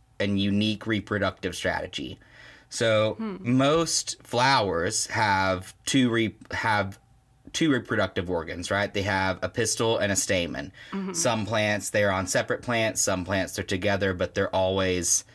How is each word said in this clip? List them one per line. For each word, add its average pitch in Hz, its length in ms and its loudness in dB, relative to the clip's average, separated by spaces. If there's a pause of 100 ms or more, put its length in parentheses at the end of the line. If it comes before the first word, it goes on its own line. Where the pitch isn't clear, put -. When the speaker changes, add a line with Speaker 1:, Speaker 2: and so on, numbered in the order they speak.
(180)
Speaker 1:
and 101 220 0
unique 101 460 0
reproductive 98 680 -2
strategy. 82 640 -4 (540)
So 110 460 2
Speaker 2:
Hmm. 214 180 -6 (220)
Speaker 1:
most 156 640 0
flowers 110 880 2
have 95 680 0 (100)
two 127 260 4
re-, 113 260 0 (160)
have 104 460 0 (540)
two 160 200 2
reproductive 101 580 -2
organs, 85 400 -4
right? 101 240 0
They 101 80 0
have 95 400 0
a 90 60 -2
pistil 113 500 0
and 101 140 0
a 95 40 0
stamen. 85 560 -2 (200)
Speaker 2:
Mm-hmm. 190 220 -6
Speaker 1:
Some 117 320 0
plants, 107 440 0
they're 101 220 4
on 95 160 -2
separate 120 340 -2
plants. 113 380 0
Some 92 240 0
plants, 92 320 -2
they're 98 80 -4
together, 98 500 0
but 90 200 -4
they're - 200 -2
always 92 680 0 (100)